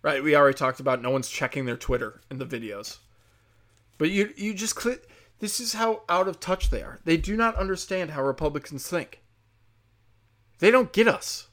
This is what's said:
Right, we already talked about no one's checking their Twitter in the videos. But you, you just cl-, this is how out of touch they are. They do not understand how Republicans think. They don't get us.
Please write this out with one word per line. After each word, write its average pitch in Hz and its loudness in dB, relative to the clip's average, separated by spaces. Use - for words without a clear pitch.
Right, 143 0
we 151 4
already 139 6
talked 131 -2
about 127 0
no 123 -2
one's 131 0
checking 131 -4
their 120 -4
Twitter 120 -4
in 135 -10
the 131 -8
videos. 107 -10
But 156 0
you, 202 0
you 208 -6
just 208 -4
cl-, 247 -2
this 208 -6
is 220 -6
how 220 -2
out 185 2
of 175 -8
touch 185 0
they 107 -4
are. - -14
They 165 4
do 196 -2
not 226 2
understand 185 -4
how 143 -2
Republicans 139 -4
think. - -6
They 190 8
don't 247 6
get 226 6
us. - -2